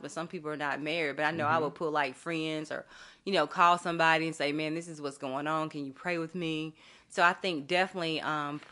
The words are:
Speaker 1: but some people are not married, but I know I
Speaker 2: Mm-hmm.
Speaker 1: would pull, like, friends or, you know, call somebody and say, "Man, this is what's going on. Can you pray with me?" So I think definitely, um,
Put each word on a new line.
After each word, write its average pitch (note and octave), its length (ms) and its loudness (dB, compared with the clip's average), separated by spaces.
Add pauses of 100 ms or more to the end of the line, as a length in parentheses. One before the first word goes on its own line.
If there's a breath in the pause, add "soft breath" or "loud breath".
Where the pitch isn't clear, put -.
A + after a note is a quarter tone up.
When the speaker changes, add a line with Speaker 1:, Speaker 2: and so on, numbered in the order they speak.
Speaker 1:
but C#3+ 80 -10
some E3 180 -8
people D#3 220 -8
are D3+ 80 -4
not C#3 240 -4
married, D3+ 340 -2
but D3+ 100 -2
I D3+ 60 2
know E3 140 -2
I D3+ 80 2
Speaker 2:
Mm-hmm. D#3+ 120 2
Speaker 1:
would D#3 100 -4
pull, D#3+ 160 -4
like, C#3+ 240 0
friends D#3 560 -4
or, - 120 -6 (420 loud breath)
you G3 80 -2
know, D#3 120 6
call F3 320 6
somebody E3 480 4
and D#3+ 100 -4
say, C#3+ 160 0
"Man, D#3 220 -2
this E3+ 140 -6
is D#3 120 -12
what's C#3+ 200 -8
going C#3 260 -4
on. D#3 240 0
Can D3 160 -8
you C3+ 80 -10
pray F3 240 -4
with E3 160 -4
me?" D#3+ 400 -4 (360 soft breath)
So - 120 0
I F3 120 8
think D#3+ 340 -4
definitely, F3+ 540 0
um, D3 380 -2 (120)